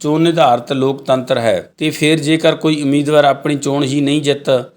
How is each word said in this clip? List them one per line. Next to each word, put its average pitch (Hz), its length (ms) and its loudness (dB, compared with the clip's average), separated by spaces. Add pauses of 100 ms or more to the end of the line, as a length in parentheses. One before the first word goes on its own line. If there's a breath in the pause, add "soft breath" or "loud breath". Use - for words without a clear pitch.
ਚੋਣ 151 200 0
ਨਿਰਧਾਰਿਤ 151 520 2
ਲੋਕਤੰਤਰ 131 680 -2
ਹੈ 110 400 -2
ਤੇ 151 120 -2
ਫਿਰ 156 280 0
ਜੇਕਰ 156 360 0
ਕੋਈ 156 280 -2
ਉਮੀਦਵਾਰ 143 420 2
ਆਪਣੀ 143 320 0
ਚੋਣ 143 280 -2
ਹੀ 139 160 -2
ਨਹੀਂ 143 220 0
ਜਿੱਤ 135 540 -2